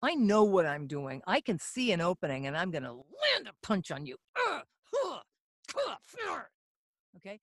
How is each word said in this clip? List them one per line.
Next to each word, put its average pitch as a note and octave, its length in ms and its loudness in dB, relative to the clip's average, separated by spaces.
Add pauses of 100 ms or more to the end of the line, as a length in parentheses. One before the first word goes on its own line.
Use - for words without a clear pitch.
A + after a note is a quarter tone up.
I D#4 140 0
know G#3+ 280 8
what F#3+ 220 6
I'm D3 220 -4
doing. C3+ 380 -6
I B3+ 160 2
can G3 180 -2
see B3 320 -2
an E3+ 100 2
opening, D#3 460 -2
and C#3+ 100 -4
I'm F3+ 140 -2
gonna C3 220 -6
land G4+ 540 -4
a G3 140 -16
punch G3 300 -2
on C#3+ 140 -8
you. B2+ 120 -12 (180)
Uh, A4+ 260 0 (320)
huh, F#4 260 -2 (540)
huh, C#5 220 -4 (240)
huh. E4+ 240 -6 (760)
Okay? G3+ 260 -16